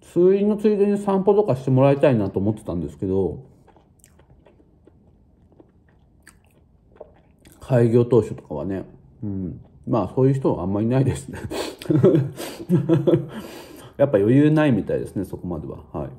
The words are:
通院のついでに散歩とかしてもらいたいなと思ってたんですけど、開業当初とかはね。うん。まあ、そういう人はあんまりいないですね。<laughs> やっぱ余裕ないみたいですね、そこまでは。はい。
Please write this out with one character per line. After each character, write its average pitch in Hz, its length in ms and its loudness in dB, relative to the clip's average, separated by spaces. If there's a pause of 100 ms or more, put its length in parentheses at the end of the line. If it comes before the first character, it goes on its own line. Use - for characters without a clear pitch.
通 180 360 2
院 202 120 0
の 214 80 0
つ 214 120 2
い 208 80 2
で 202 100 2
に 202 120 0
散 196 260 -2
歩 208 100 4
と 208 100 2
か - 120 0
し - 80 -12
て 139 60 -2
も 127 120 4
ら 139 100 6
い 143 60 0
た 147 120 4
い 123 60 2
な 98 140 -2
と - 80 -4
思 98 140 -2
っ - 20 -2
て - 80 -16
た 82 120 -8
ん 87 60 -6
で 76 100 -8
す - 80 -20
け 101 80 -6
ど、 92 380 -2 (4000)
開 120 300 2
業 120 140 4
当 120 160 4
初 - 140 -4
と - 80 -18
か - 120 -14
は 73 100 -8
ね。 95 200 -6 (380)
う 110 40 -8
ん。 95 340 -8 (260)
ま 120 160 0
あ、 90 120 -6
そ 127 80 2
う 135 60 4
い 139 40 2
う - 20 2
人 131 200 0
は 80 80 -8
あ 87 40 -4
ん 95 60 -4
ま 101 80 -2
り 110 60 0
い - 20 0
な 131 120 2
い 135 40 2
で 117 120 0
す - 120 -14
ね。 - 100 -12 (1120)
<laughs> - 1500 -4
や 139 100 2
っ 135 40 -2
ぱ 104 80 2
余 107 160 4
裕 147 160 6
な 151 160 2
い 139 60 2
み 98 120 0
た 78 120 -4
い - 20 -2
で 60 80 -6
す - 100 -10
ね、 95 80 -4
そ - 120 -12
こ - 100 -12
ま 87 140 -6
で 67 60 -12
は。 - 120 -12 (140)
は 76 140 -8
い。 - 20 -12 (100)